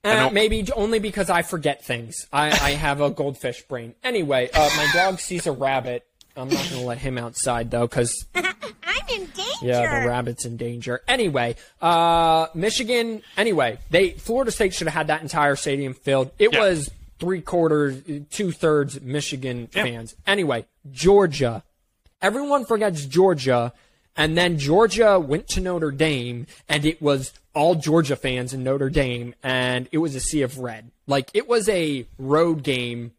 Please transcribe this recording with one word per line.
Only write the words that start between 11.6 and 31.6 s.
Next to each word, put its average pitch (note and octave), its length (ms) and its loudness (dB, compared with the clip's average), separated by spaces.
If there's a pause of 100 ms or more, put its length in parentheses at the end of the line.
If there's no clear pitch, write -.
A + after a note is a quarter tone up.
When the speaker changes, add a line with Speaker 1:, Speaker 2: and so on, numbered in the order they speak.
Speaker 2:
uh, E3 720 4
Michigan, A3+ 680 -2 (120)
anyway, E3 420 2 (120)
they, F3+ 220 4
Florida A#3 400 -2
State G3 220 0
should E3 140 -4
have D3 60 -4
had D#3 140 -2
that D#3 140 0
entire C#3+ 360 0
stadium C#3 360 -4
filled. C3+ 460 0
It G3+ 140 6
Speaker 1:
Yeah. - 80 4
Speaker 2:
was E3+ 280 2 (300)
three F3 220 -2
quarters, D3+ 600 2 (300)
two-thirds D3+ 680 0
Michigan C3 760 -6
Speaker 1:
Yeah. G3 80 0
Speaker 2:
fans. A#2 320 -8 (100)
Anyway, E3 400 0 (240)
Georgia. C#3+ 760 4 (580)
Everyone C4+ 420 0
forgets G#3 400 0
Georgia, C3 720 2 (420)
and D#3 220 2
then F3 220 2
Georgia G3 600 4
went D3+ 300 -2
to - 100 -2
Notre F3 320 -2
Dame, C3+ 560 -2 (220)
and D3+ 160 0
it D#3+ 160 0
was C#3 320 0 (220)
all D#3+ 200 4
Georgia D3+ 400 2
fans B2+ 380 -4
in C3 100 -6
Notre C3+ 260 0
Dame, B2 440 -2 (100)
and B2+ 480 -2
it D#3 60 0
was D3+ 180 -2
a C3 40 -6
sea D3 240 0
of C3 160 -4
red. A#2 320 -12 (160)
Like, C#3 260 0
it G#3+ 140 0
was A#3 200 2